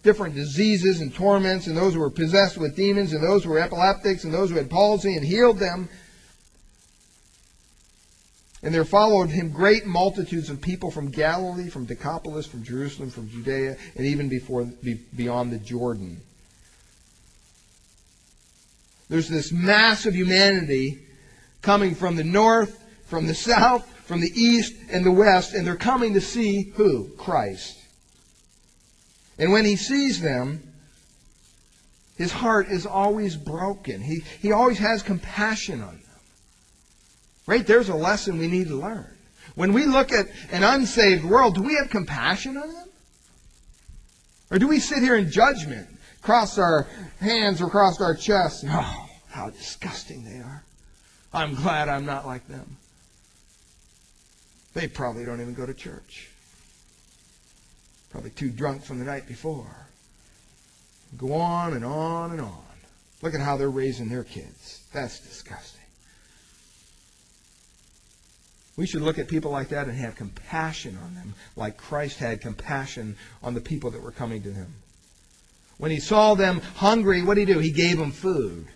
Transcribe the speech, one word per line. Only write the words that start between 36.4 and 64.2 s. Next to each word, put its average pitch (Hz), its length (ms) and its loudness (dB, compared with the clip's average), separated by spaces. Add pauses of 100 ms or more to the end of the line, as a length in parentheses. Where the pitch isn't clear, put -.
Right? 214 200 2
There's 220 240 6
a 175 60 -2
lesson 180 440 -2
we 165 80 -2
need 180 200 0
to 151 80 -6
learn. 185 400 -10 (400)
When 180 160 2
we 262 140 4
look 269 260 4
at 214 160 2 (240)
an 180 120 0
unsaved 214 600 4
world, 208 320 6
do 190 60 0
we 285 140 0
have 277 140 0
compassion 180 680 -2
on 294 100 -8
them? 339 220 -16 (1600)
Or 190 80 2
do 247 80 4
we 302 120 4
sit 285 200 -2
here 247 160 4
in 190 160 2
judgment, 165 560 2 (340)
cross 214 360 2
our 165 300 4 (340)
hands 208 400 0
or 180 80 -2
cross 202 320 4
our 170 140 2
chests, 180 480 0
and, 143 120 -6
"Oh, - 340 -6 (200)
how - 200 -12
disgusting - 760 -14
they 113 140 -16
are. 135 260 -16 (680)
I'm 151 240 -4
glad 151 320 -2
I'm 139 180 -4
not 143 200 -8
like 127 240 -12
them. 135 280 -18 (2000)
They 165 140 -8
probably 120 360 -8
don't 120 160 -10
even 120 140 -12
go 127 120 -10
to 131 80 -12
church. - 560 -20 (1800)
Probably 110 220 -14
too 139 180 -8
drunk 135 340 -8
from 131 160 -12
the 123 60 -10
night 139 200 -10
before." 123 600 -14 (1300)
Go 131 160 -8
on 170 400 -2
and 117 120 -8
on 165 460 -6
and 165 100 -10
on. 101 240 -14 (560)
Look 160 120 -6
at 156 60 -6
how 143 160 -2
they're 139 140 -2
raising 131 400 -6
their 120 160 -8